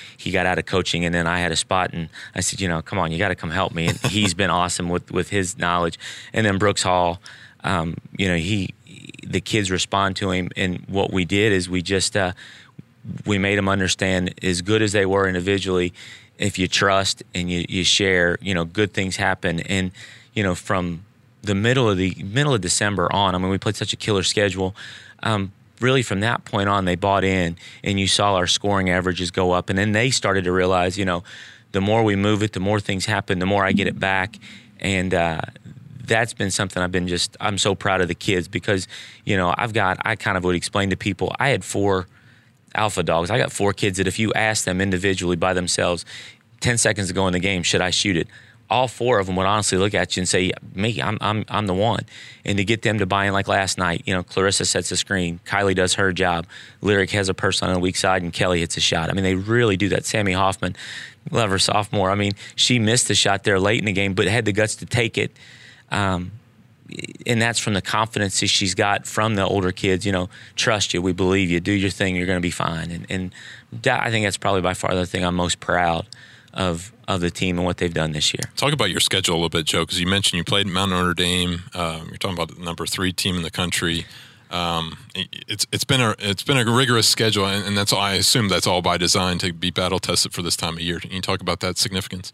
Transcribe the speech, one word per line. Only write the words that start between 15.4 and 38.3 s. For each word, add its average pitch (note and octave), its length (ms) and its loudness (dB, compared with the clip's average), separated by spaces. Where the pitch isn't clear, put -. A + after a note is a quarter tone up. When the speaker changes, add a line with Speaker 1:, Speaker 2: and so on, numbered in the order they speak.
Speaker 1:
if G2+ 200 -2
you F#2 80 2
trust G2 560 2
and F2+ 120 -4
you, F2 200 -2
you F#2 160 -2
share, F2+ 560 4
you G2 120 -4
know, E2+ 120 0
good G2+ 280 -2
things F#2+ 220 -2
happen. F#2 460 0
And, F#2 320 -2
you G#2+ 80 0
know, F#2 140 0
from F2+ 480 -2
the G2+ 140 -2
middle A#2 340 4
of G2 100 2
the, F#2 260 0
middle C3+ 280 0
of G#2 100 0
December F#2 500 0
on, F#2+ 240 2
I - 20 0
mean, F#2 100 0
we F#2+ 100 0
played G#2 180 -2
such - 160 -4
a - 40 -6
killer G2 280 0
schedule. F#2+ 500 0
Um, G2+ 300 -2
really B2+ 220 2
from G2+ 160 -2
that A2+ 260 0
point G2+ 240 0
on, G2+ 160 2
they F2+ 120 2
bought G2 260 2
in, F#2 340 2
and G2 160 0
you F#2+ 80 0
saw G2+ 260 4
our F2+ 140 2
scoring F#2+ 420 2
averages F2+ 400 0
go F2+ 220 2
up. F2+ 180 0
And G2 80 0
then G#2 140 2
they A#2 180 2
started G2 320 2
to F2+ 80 0
realize, F#2 480 2
you G2+ 60 0
know, F2+ 180 0
the G2 100 0
more G#2+ 220 4
we G#2 140 4
move G2+ 260 2
it, G#2+ 120 -2
the F#2 60 -4
more G2+ 200 2
things G2 260 -4
happen, G2+ 320 0
the F2+ 80 0
more G2 180 4
I F#2+ 60 4
get F#2+ 160 4
it - 140 -4
back. F#2+ 360 0
And, F#2 340 0
uh, E2+ 280 0
that's A2+ 320 0
been G2+ 160 -2
something F2+ 320 -2
I've F2+ 80 0
been F2+ 160 0
just, F2 340 -2
I'm G#2 160 -2
so F#2+ 200 2
proud F#2+ 240 2
of F2 80 2
the E2+ 80 -2
kids F2+ 320 0